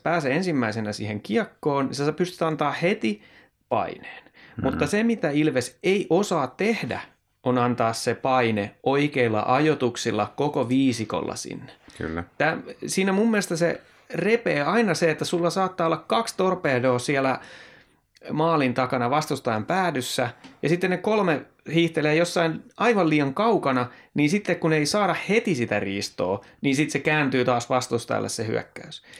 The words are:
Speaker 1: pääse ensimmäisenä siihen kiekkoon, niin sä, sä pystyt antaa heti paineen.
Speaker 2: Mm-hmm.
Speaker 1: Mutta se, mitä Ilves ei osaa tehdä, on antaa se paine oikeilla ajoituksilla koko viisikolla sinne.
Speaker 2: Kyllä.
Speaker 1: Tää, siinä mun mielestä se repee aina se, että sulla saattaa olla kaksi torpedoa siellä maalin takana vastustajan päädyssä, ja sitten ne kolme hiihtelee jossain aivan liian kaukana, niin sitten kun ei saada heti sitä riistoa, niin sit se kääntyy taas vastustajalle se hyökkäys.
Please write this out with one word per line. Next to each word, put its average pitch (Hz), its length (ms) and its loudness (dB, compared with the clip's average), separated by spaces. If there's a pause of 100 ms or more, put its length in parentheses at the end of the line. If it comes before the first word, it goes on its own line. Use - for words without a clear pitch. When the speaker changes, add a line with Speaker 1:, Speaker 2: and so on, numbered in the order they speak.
Speaker 1:
pääse 156 320 0
ensimmäisenä 117 580 -2
siihen 107 280 -6
kiekkoon, 151 680 -2
niin - 80 -6
sä, 143 120 -2
sä 156 60 0
pystyt 175 300 -4
antaa 156 300 0
heti 131 500 -2 (460)
paineen. - 560 -4
Speaker 2:
Mm-hmm. - 400 -10
Speaker 1:
Mutta 131 220 0
se, 202 160 2
mitä 226 280 0
Ilves 143 520 0
ei 190 280 0
osaa 170 360 2
tehdä, 180 540 -2 (420)
on 127 160 2
antaa 120 340 2
se 117 220 -2
paine 113 680 0
oikeilla 131 640 2
ajoituksilla 123 920 0
koko 143 320 -2
viisikolla 117 680 0
sinne. - 360 0 (260)
Speaker 2:
Kyllä. 82 260 -4 (140)
Speaker 1:
Tää, 151 180 2 (300)
siinä 190 260 0
mun 214 180 2
mielestä 202 260 0
se 160 240 0 (340)
repee 170 480 0
aina 190 320 2
se, 165 160 2
että 156 140 -2
sulla 170 260 0
saattaa 185 360 -2
olla 160 200 -2
kaksi 226 300 0
torpedoa 135 600 2
siellä 135 400 0 (920)
maalin 151 420 2
takana 123 360 0
vastustajan 131 560 -2
päädyssä, 143 640 -2 (320)
ja 139 60 0
sitten 180 220 2
ne 185 60 2
kolme 185 440 0 (340)
hiihtelee 160 400 2
jossain 170 480 0 (140)
aivan 196 340 2
liian 143 240 2
kaukana, 143 520 2 (280)
niin 147 160 4
sitten 190 260 0
kun 165 160 0
ei 151 140 2
saada 190 300 0 (120)
heti 208 260 2
sitä 110 260 0
riistoa, 98 640 -4 (160)
niin 139 160 2
sit 151 140 2
se 143 80 -2
kääntyy 139 460 2
taas 120 260 0
vastustajalle 120 580 -2
se 107 180 -4
hyökkäys. - 560 -8 (180)